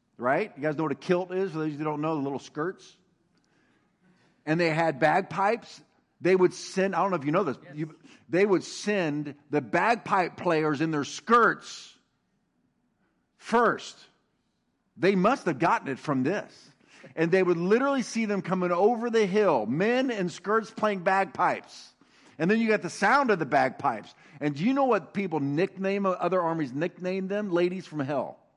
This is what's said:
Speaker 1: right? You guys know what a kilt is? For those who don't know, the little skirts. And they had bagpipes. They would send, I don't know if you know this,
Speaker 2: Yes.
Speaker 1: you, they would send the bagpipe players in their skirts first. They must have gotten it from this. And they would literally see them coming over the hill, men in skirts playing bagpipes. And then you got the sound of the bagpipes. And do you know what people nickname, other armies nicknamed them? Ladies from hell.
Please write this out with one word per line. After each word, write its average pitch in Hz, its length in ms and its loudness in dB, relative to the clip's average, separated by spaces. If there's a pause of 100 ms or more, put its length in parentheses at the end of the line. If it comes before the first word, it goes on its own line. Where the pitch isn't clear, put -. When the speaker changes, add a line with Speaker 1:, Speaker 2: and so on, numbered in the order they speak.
(180)
Speaker 1:
right? 143 400 0
You 135 60 -8
guys 151 120 -2
know 160 80 -2
what 151 80 -2
a 135 40 -4
kilt 180 380 -2
is? 185 200 -2
For 156 60 -6
those 156 160 -4
who 147 100 -8
don't 151 160 -4
know, 160 160 -2
the 139 40 -4
little 135 180 -4
skirts. - 580 -10 (1500)
And 160 140 0
they 170 100 2
had 160 300 0
bagpipes. 190 800 0 (420)
They 185 160 4
would 180 160 4
send, 190 420 -4
I 165 60 2
don't 190 100 0
know 175 60 0
if 135 80 -8
you 147 80 0
know 196 100 2
this, 131 220 -4
Speaker 2:
Yes. - 100 -20
Speaker 1:
you, 156 200 -8 (340)
they 175 160 2
would 190 180 2
send 151 720 -4 (140)
the 147 100 0
bagpipe 180 800 0
players 156 420 0
in 160 100 -2
their 147 140 -2
skirts - 880 0 (1400)
first. - 600 0 (1000)
They 190 180 2
must 220 300 2
have 147 140 -2
gotten 214 280 0
it 131 120 -6
from 131 240 -2
this. - 460 -6 (460)
And 165 160 0
they 190 120 4
would 175 140 2
literally 240 440 2
see 226 240 -4
them 202 160 -2
coming 180 300 -2
over 208 380 2
the 220 160 2
hill, 180 400 2
men 226 440 0
in 196 200 -4
skirts 214 420 -2
playing 208 280 -2
bagpipes. 175 880 -2 (500)
And 165 100 2
then 226 100 4
you 226 80 0
got 214 140 2
the 156 80 -8
sound 247 400 2
of 196 100 4
the 160 60 -2
bagpipes. 127 680 0 (260)
And 147 160 -2
do 147 80 -4
you 254 100 2
know 277 120 2
what 202 280 0
people 170 260 -4
nickname, 190 680 -2
other 180 360 0
armies 160 320 -2
nicknamed 180 560 -4
them? 202 220 -4
Ladies 175 340 0
from 156 140 -8
hell. 131 400 -4 (180)